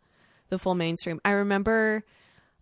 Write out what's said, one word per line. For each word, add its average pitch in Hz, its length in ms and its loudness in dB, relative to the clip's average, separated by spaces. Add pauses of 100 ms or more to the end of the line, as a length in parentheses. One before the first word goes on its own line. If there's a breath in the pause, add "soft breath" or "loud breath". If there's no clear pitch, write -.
(500)
the 185 100 -4
full 185 160 0
mainstream. 165 500 -4
I 202 60 4
remember, 208 720 2 (580)